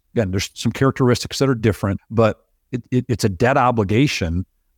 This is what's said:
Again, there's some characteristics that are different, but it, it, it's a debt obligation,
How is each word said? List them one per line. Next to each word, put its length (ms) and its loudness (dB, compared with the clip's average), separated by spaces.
Again, 160 0
there's 240 -4
some 160 -4
characteristics 680 0
that 100 2
are 60 2
different, 440 -2
but 340 0
it, 180 -6
it, 180 -2
it's 160 -2
a 40 2
debt 280 0
obligation, 880 0